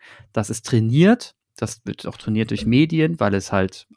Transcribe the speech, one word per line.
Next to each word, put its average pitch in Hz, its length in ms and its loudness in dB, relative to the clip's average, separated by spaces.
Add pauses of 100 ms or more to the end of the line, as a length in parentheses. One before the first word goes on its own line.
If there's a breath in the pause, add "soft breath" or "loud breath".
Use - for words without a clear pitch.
(320 soft breath)
Das 107 180 -4
ist - 160 -8
trainiert. 139 680 2 (220)
Das - 280 -8
wird - 220 -10
auch - 100 -12
trainiert 110 340 -2
durch 107 140 -6
Medien, 160 540 2
weil 101 140 0
es 98 180 -4
halt 95 460 -2